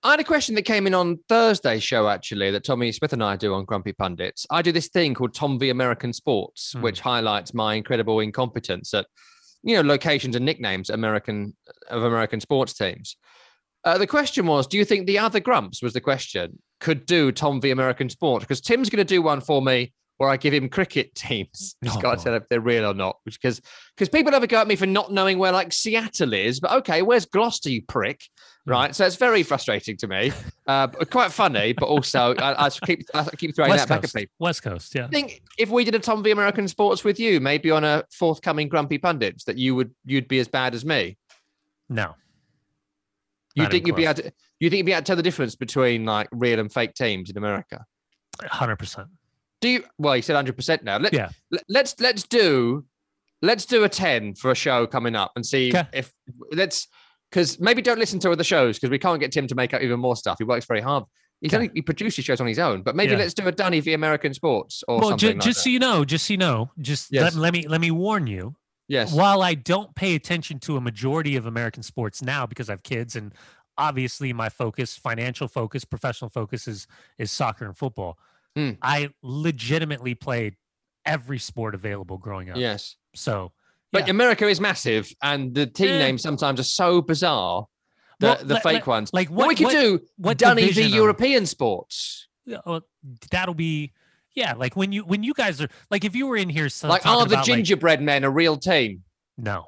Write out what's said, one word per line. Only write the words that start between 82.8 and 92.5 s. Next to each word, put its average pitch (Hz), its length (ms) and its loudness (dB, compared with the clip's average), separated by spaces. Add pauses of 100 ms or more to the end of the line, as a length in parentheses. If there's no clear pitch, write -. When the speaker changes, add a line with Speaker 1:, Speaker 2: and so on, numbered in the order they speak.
Speaker 2:
So, 98 380 -6 (400)
Speaker 1:
But 190 140 2
Speaker 2:
yeah. 185 40 -2
Speaker 1:
America 214 380 4
is 190 120 2
massive 123 520 0 (100)
and 139 320 -4
the 143 120 2
team 185 240 0
Speaker 2:
Eh. - 80 0
Speaker 1:
names 131 240 0
sometimes 139 360 -2
are 135 60 -2
so 180 380 4
bizarre. 127 640 0 (540)
The, 139 60 4
Speaker 2:
Well, 135 160 4
Speaker 1:
the 139 120 0
Speaker 2:
let, - 100 0
Speaker 1:
fake 165 100 4
Speaker 2:
let, - 120 -2
Speaker 1:
ones. 110 260 0
Speaker 2:
like, 180 160 0
Speaker 1:
What 208 180 2
we 311 80 4
Speaker 2:
what, - 40 0
Speaker 1:
could 320 80 4
Speaker 2:
what, - 60 2
Speaker 1:
do, 233 280 4 (160)
Speaker 2:
what 190 220 -2
Speaker 1:
Dunny 233 240 6
v 196 60 6
Speaker 2:
division 214 240 4
of 220 40 2
Speaker 1:
European 220 500 4
sports. - 800 -4 (200)
Speaker 2:
Yeah, 220 200 -12